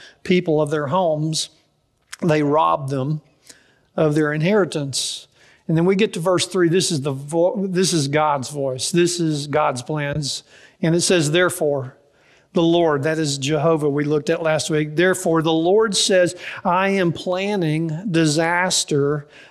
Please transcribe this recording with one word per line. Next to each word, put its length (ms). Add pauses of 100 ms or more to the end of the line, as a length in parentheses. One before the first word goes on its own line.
(240)
people 380
of 100
their 160
homes. 640 (720)
They 220
rob 460
them 320 (760)
of 200
their 180
inheritance." 920 (380)
And 120
then 80
we 100
get 180
to 60
verse 260
three. 220
This 240
is 100
the 120
vo-, 540
this 260
is 160
God's 400
voice. 420
This 300
is 260
God's 340
plans. 600 (380)
And 120
it 80
says, 300
"Therefore, 640 (560)
the 100
Lord," 420
that 140
is 200
Jehovah 520
we 140
looked 260
at 140
last 260
week, 280
"Therefore, 440
the 120
Lord 420
says, 400 (300)
I 240
am 240
planning 840 (140)
disaster 1120 (260)